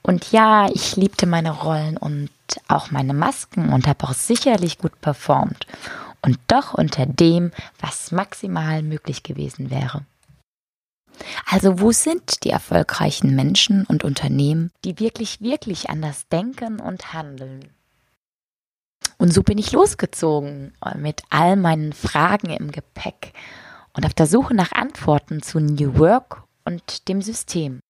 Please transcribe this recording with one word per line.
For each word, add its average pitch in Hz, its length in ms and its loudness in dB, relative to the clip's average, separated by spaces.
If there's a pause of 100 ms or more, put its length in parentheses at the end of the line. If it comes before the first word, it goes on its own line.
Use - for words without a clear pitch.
Und - 300 0
ja, 220 420 6
ich - 220 -2
liebte 196 320 2
meine 165 240 2
Rollen 156 460 -2
und 147 340 -6 (380)
auch - 240 0
meine 135 200 -2
Masken 156 600 0
und 131 160 4
hab - 160 0
auch 131 100 -4
sicherlich 220 640 0
gut - 220 -6
performt. - 680 0 (560)
Und 127 240 4
doch 254 280 -2
unter 151 320 0
dem, 170 440 4 (300)
was - 320 -10
maximal 165 720 -4
möglich 151 400 -8
gewesen 139 440 -10
wäre. 131 380 -6 (1400)
Also 190 340 4
wo 214 100 6
sind - 540 -2
die - 60 0
erfolgreichen - 840 0
Menschen 175 500 2
und 151 200 0
Unternehmen, 143 680 0 (140)
die 185 160 -6
wirklich, 220 400 -6
wirklich 226 500 -6
anders 156 380 -6
denken 220 500 -4
und - 340 -10
handeln? 135 600 -14 (1500)
Und 175 160 4
so 190 80 6
bin 202 160 2
ich - 140 -4
losgezogen 147 1000 0 (220)
mit 147 360 -6
all 175 260 4
meinen 160 360 2
Fragen 175 580 0
im 151 200 -8
Gepäck - 640 -14 (600)
und - 140 -2
auf 156 80 0
der 156 140 4
Suche 233 260 4
nach 185 160 2
Antworten 156 720 -2
zu - 160 -4
New 147 400 2
Work 196 460 2 (200)
und - 440 -10
dem 190 120 -2
System. 165 680 -6